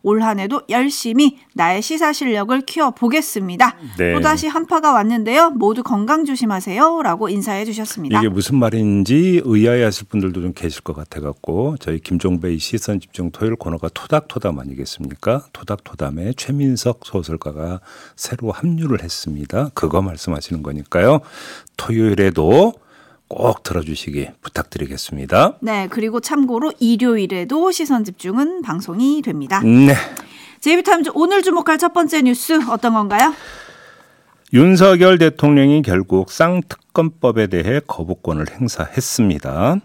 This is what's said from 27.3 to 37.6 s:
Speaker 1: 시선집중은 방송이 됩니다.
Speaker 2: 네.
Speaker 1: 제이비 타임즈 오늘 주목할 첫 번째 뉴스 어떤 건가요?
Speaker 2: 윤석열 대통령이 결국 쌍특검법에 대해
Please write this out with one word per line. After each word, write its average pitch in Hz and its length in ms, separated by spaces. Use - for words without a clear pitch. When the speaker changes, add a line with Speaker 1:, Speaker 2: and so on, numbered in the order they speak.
Speaker 1:
시선집중은 277 880
방송이 220 580
됩니다. 160 420
Speaker 2:
네. 127 320
Speaker 1:
제이비 349 240
타임즈 339 280
오늘 370 300
주목할 339 340
첫 349 160
번째 320 300
뉴스 254 380
어떤 226 240
건가요? 214 400
Speaker 2:
윤석열 180 640
대통령이 147 640
결국 92 480
쌍특검법에 160 1160
대해 92 400